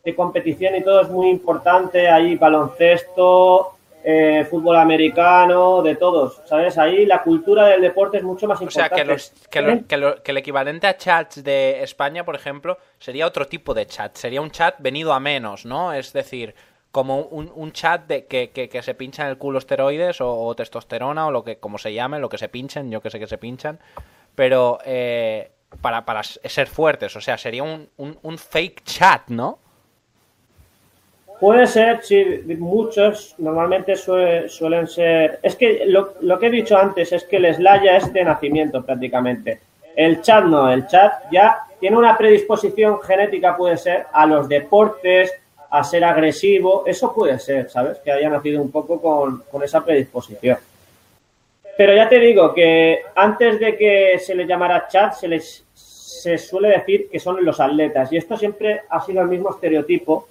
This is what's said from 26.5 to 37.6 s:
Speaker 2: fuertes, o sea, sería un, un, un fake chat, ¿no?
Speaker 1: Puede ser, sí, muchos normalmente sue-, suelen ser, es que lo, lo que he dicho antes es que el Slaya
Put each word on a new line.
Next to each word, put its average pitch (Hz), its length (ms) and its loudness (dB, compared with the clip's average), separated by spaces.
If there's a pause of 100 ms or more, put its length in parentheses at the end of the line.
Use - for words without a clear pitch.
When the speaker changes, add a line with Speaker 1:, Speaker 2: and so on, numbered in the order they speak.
Speaker 2:
fuertes, 151 480 -4
o 107 40 -14
sea, 120 160 -6
sería 120 280 -10
un, 156 320 -14
un, 143 260 -16
un 160 160 -14
fake - 460 -8
chat, 185 460 2
¿no? 127 280 -6 (1800)
Speaker 1:
Puede 233 280 6
ser, 226 360 2
sí, 190 400 2 (160)
muchos 208 800 -2
normalmente 180 580 -2
sue-, 180 540 -2
suelen 165 380 -4
ser, 165 560 0
es - 120 -2
que 226 300 0
lo, 196 380 2
lo 180 160 0
que 226 80 -2
he 233 40 2
dicho 220 280 2
antes 190 340 0
es 175 120 -4
que - 120 -4
el 175 180 2
Slaya 190 440 6